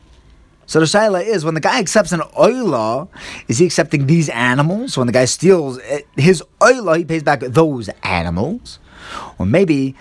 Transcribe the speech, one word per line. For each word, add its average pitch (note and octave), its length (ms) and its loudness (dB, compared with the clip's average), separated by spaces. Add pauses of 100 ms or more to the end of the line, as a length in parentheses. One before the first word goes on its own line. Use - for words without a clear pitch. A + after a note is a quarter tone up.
(640)
So - 140 0
the D#3+ 60 4
shaila G3+ 380 0
is, G#3 200 -2
when D#3+ 120 -4
the D#3+ 40 -4
guy F#3+ 180 0
accepts G3+ 360 0
an E3 80 -2
oila, D3+ 880 0 (380)
is A2+ 100 -2
he E3+ 80 6
accepting D3+ 420 0
these D#3+ 220 2
animals? D3 640 0
So C3+ 80 -2
when A#2+ 60 0
the A#2+ 60 -2
guy B2+ 120 4
steals, D3 580 2
eh, C#3 180 -6 (140)
his D#3+ 260 4 (200)
oila, A3 360 4
he E3+ 80 -4
pays D#3+ 160 -4
back C#3+ 200 0
those C3 480 0 (120)
animals. F#2 800 -6 (580)
Or F#2 80 -4
maybe C#3 560 -2